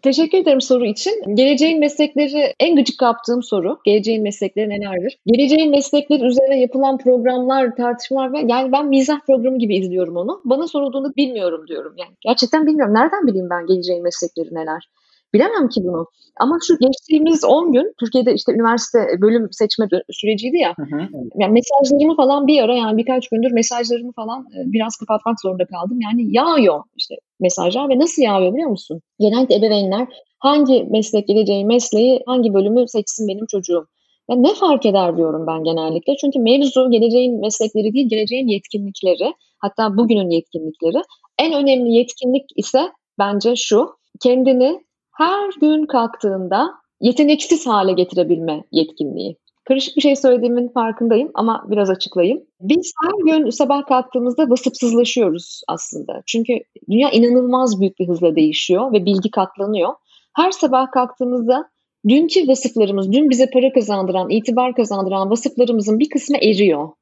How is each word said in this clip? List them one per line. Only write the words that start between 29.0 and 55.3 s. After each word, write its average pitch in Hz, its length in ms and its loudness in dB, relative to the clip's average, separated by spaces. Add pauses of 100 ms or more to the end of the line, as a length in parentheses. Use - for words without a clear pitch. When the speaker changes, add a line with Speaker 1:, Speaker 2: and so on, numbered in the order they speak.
Speaker 1:
Genellikle 233 340 2
ebeveynler 208 540 0 (300)
hangi 269 520 4
meslek, 214 380 -2
geleceğin 202 380 2
mesleği, 233 600 2
hangi 240 280 0
bölümü 220 340 2
seçsin 214 400 -6
benim 208 180 -8
çocuğum? 175 400 -4 (440)
Ya 247 60 0
ne 277 180 4
fark 302 320 2
eder 185 300 2
diyorum 160 300 -2
ben 160 180 -6
genellikle. 160 560 -4
Çünkü 285 180 -2
mevzu 254 520 2
geleceğin 233 500 2
meslekleri 214 520 -4
değil, 262 160 0
geleceğin 220 400 -2
yetkinlikleri, 196 840 -4 (240)
hatta 208 380 -2
bugünün 214 340 2
yetkinlikleri. 165 720 -4 (360)
En 320 140 0
önemli 262 400 2
yetkinlik 247 520 0 (120)
ise 254 240 0 (380)
bence 202 380 0
şu, 240 320 0 (340)
kendini 254 640 2 (300)
her 392 340 -2 (100)
gün 302 260 2
kalktığında 226 840 -2 (300)
yeteneksiz 294 640 2
hale 196 260 2
getirebilme 170 800 -2
yetkinliği. 156 640 -4 (280)
Karışık - 320 -2
bir 294 60 0
şey 277 140 4
söylediğimin 247 520 0
farkındayım 233 640 -2
ama 226 360 -2
biraz 202 200 0
açıklayayım. 185 520 -2 (180)
Biz 311 320 -2 (100)
her 349 300 0
gün 302 180 0
sabah 277 360 -2
kalktığımızda 254 640 0
vasıfsızlaşıyoruz 233 1160 0